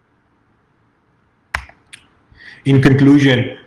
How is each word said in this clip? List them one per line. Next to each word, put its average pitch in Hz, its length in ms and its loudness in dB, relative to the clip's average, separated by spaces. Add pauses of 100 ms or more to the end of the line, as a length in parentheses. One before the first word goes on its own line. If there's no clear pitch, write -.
(2750)
In 135 160 0
conclusion, 139 760 0 (100)